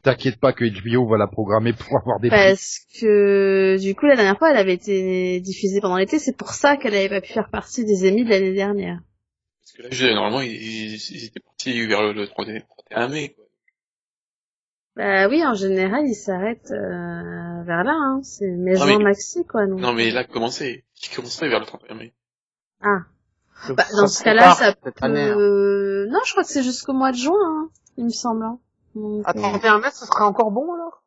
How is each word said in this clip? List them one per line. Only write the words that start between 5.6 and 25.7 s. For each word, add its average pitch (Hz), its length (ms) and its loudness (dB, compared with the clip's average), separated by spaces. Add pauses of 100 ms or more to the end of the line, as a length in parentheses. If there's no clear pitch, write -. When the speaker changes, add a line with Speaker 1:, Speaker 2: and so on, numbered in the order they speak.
Speaker 2:
pendant 185 160 -2
l'été, 196 240 0
c'est - 160 -4
pour - 140 -12
ça 285 260 2
qu'elle 226 180 -4
avait 196 140 0
pas 196 120 -4
pu - 120 -20
faire 214 180 -4
partie 214 340 -8
des 190 240 2
Emmy 214 160 4
de 226 60 -2
l'année 190 240 2
dernière. 196 460 -4 (640)
Speaker 3:
Parce - 80 -20
que 120 100 -20
là, 120 80 -18
je, 127 240 0
normalement, 104 280 0
ils, 117 100 -8
ils, 110 420 -10
ils 113 300 -14
étaient - 160 -18
partis 120 480 -6
vers 104 140 0
le, 104 100 0
le 104 160 -6
trente - 220 -10
et 110 120 -12 (300)
un 113 160 -2
mai, 147 260 -8
quoi. - 60 -20 (1600)
Speaker 2:
Bah 196 320 0
oui, 311 160 2
en 254 100 0
général, 190 520 0
ils 233 80 -4
s'arrêtent, 202 560 -6
euh, 175 960 -10
vers 170 160 0
là, 277 140 0
hein. 269 260 0
C'est - 240 -8
mai, 180 280 0
Speaker 3:
Non, 190 120 4
Speaker 2:
juin, 208 120 6
Speaker 3:
mais 208 60 4
Speaker 2:
maxi, 208 400 0
quoi, 208 220 -2
donc. 190 140 -4
Speaker 3:
Non, 120 120 0
mais 113 200 0
là, 123 100 -2
commencez. 123 640 -6 (180)
Ils - 140 -12
commenceraient 127 320 -6
vers 113 100 2
le 107 80 -4
trente - 220 -20
et - 40 -16
un 110 40 -14
mai. 110 160 -18 (680)
Speaker 2:
Ah. 202 180 2 (680)
Speaker 4:
Donc, 135 100 -4
Speaker 2:
Bah, 220 140 4
Speaker 4:
ça 208 60 -2
Speaker 2:
dans 202 100 8
ce - 140 -2
Speaker 4:
se - 20 -14
Speaker 2:
cas-là, 226 200 6
Speaker 4:
prépare 240 140 10
Speaker 2:
ça 214 180 4 (100)
Speaker 4:
cette - 180 -8
année, - 280 0
hein. 208 40 0
Speaker 2:
peut, 202 760 2